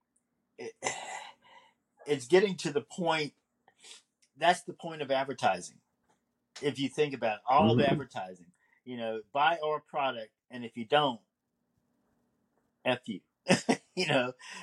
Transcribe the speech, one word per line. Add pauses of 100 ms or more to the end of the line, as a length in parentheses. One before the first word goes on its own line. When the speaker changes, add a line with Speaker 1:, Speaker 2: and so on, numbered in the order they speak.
(580)
Speaker 1:
it, (1300)
it's
getting
to
the
point, (1080)
that's
the
point
of
advertising. (840)
If
you
think
about
it,
all
of
Speaker 2:
Mm-hmm.
Speaker 1:
advertising, (380)
you
know, (120)
buy
our
product, (200)
and
if
you
don't, (1600)
F
you. (280)
<laughs> (360)
You
know, (300)